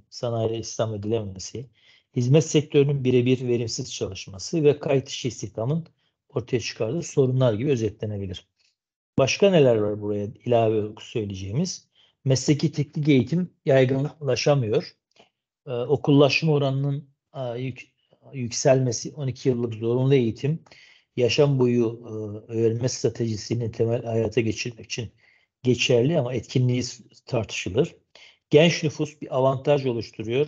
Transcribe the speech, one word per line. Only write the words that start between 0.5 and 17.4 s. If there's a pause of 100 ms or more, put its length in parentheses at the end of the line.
istihdam
edilememesi, (460)
hizmet
sektörünün
birebir
verimsiz
çalışması
ve
kayıt
dışı
istihdamın (420)
ortaya
çıkardığı
sorunlar
gibi
özetlenebilir. (680)
Başka
neler
var
buraya
ilave
söyleyeceğimiz? (380)
Mesleki
teknik
eğitim (120)
yaygınlaşamıyor. (720)
Ee,
okullaşma
oranının, (260)
e,